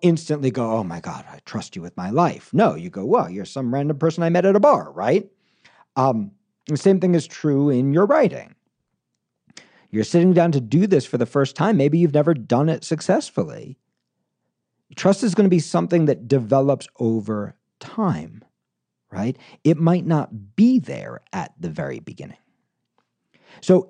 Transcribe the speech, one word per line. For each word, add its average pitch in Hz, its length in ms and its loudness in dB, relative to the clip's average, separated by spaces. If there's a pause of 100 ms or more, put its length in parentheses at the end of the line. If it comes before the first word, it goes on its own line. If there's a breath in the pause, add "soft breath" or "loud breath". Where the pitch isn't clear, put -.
instantly 156 480 0
go, 113 220 -4
"Oh 110 120 -2
my 85 160 -8
God, - 300 -12
I - 160 -20
trust - 300 -10
you 92 60 -12
with 87 140 -14
my 92 140 -8
life." 143 420 -2
No, 170 240 2
you 85 140 -12
go, 98 160 -10
"Well, 175 240 0
you're 185 160 -10
some 127 280 -8
random 143 240 -4
person 160 260 -2
I 165 60 0
met 175 160 2
at 196 100 4
a 208 40 4
bar," 277 320 2
right? 170 380 -2 (640 soft breath)
Um, 117 360 0 (360)
the 151 100 -2
same 190 220 4
thing 180 160 2
is 165 120 0
true 143 420 0
in 135 240 0
your 175 120 4
writing. 233 500 0 (1400 loud breath)
You're 107 120 -2
sitting 175 300 4
down 170 180 4
to 143 80 2
do 135 280 0
this 175 180 2
for - 120 -6
the 117 100 0
first 139 280 -2
time. 202 220 0
Maybe 147 220 2
you've 165 140 2
never 151 200 2
done 127 340 0
it 156 160 -4
successfully. - 920 -6 (1160)
Trust 196 280 2
is 202 120 0
gonna 202 120 4
be 180 120 4
something 170 460 0
that 127 220 0
develops 135 600 0 (120)
over 107 560 -4 (240)
time, 82 640 -6 (640)
right? 104 280 -6 (260 loud breath)
It 160 140 4
might 165 280 2
not 135 520 -4
be 240 220 6
there 58 420 -12 (100)
at - 260 -8
the 87 120 -10
very 69 300 -8
beginning. 65 400 -18 (1200 soft breath)
So - 280 4